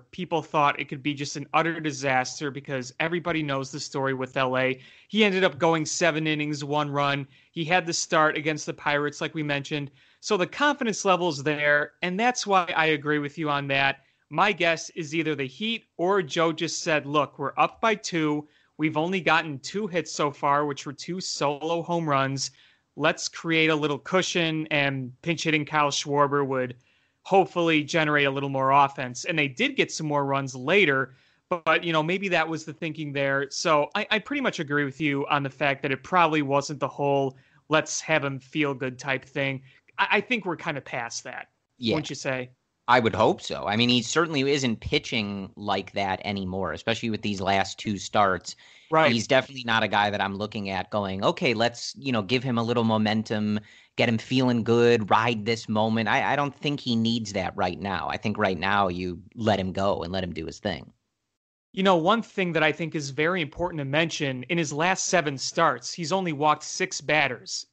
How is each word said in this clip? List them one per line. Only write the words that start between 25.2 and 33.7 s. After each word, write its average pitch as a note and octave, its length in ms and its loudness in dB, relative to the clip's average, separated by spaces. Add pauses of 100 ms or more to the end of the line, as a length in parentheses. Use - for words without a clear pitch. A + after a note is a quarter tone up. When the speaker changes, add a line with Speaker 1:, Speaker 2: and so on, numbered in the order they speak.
Speaker 1:
pinch E3 200 -2
hitting D#3 220 2
Kyle D3 260 2
Schwarber C#3+ 560 0
would B2+ 280 -2 (480)
hopefully E3+ 600 4
generate D3+ 440 2
a C3+ 40 2
little C#3 180 -2
more C3+ 220 2
offense. C#3 540 2
And F3 120 -2
they D3 100 2
did A#3 280 -2
get E3 160 2
some D#3+ 160 -6
more D3 180 2
runs C#3 300 -2
later, C#3 600 2 (340)
but, E3 340 0
you E3+ 100 -2
know, D#3+ 100 4
maybe F#3+ 260 -2
that E3 180 2
was D#3+ 180 -6
the D#3 80 -12
thinking D#3 400 -8
there. C#3 380 0
So D3+ 440 2